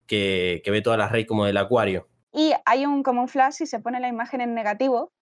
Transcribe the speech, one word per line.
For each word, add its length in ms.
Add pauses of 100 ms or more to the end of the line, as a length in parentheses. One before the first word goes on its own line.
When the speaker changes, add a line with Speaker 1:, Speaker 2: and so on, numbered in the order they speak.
Speaker 1:
que, 580
que 60
ve 120
todas 160
las 140
Rey 140
como 200
del 100
acuario. 520 (240)
Speaker 2:
Y 200 (140)
hay 200
un, 160
como 200
un 60
flash 340
y 40
se 140
pone 200
la 80
imagen 340
en 120
negativo, 560 (140)